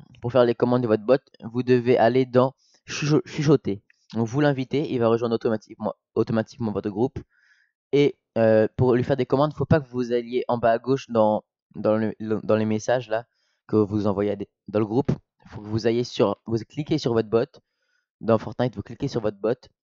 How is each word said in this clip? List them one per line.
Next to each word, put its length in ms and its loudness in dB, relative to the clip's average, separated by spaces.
pour 100 -6
faire 140 4
les 100 0
commandes 280 0
de 40 -2
votre 160 2
bot, 180 2
vous 180 -4
devez 360 4
aller 280 4
dans 300 2
chucho-, 380 0
chuchoter. 580 0
Donc 100 0
vous 160 -4
l'invitez, 500 -2
il 60 -2
va 100 2
rejoindre 280 0
automatiquement, 580 -6
automatiquement 560 -2
votre 180 -4
groupe. 300 -4
Et, 260 2
euh, 380 6
pour 200 2
lui 80 0
faire 140 -2
des 80 -2
commandes, 280 0
faut 120 -6
pas 140 2
que 80 -6
vous 240 -6
alliez 360 -2
en 100 0
bas 140 2
à 80 0
gauche 300 -4
dans, 340 2
dans 200 0
le, 240 -2
le, 240 -4
dans 120 2
les 100 0
messages 440 -2
là 160 -4
que 80 -2
vous 320 2
envoyez 240 0
à 40 -4
des, 120 -8
dans 120 -2
le 60 0
groupe. 260 -2
Faut 140 -16
que 60 -16
vous 200 -2
ayez 160 2
sur, 420 -2
vous 120 -4
cliquez 300 -4
sur 160 -4
votre 160 0
bot. 160 0
Dans 160 2
Fortnite, 380 -6
vous 80 -10
cliquez 240 -10
sur 140 -6
votre 160 -4
bot, 320 -6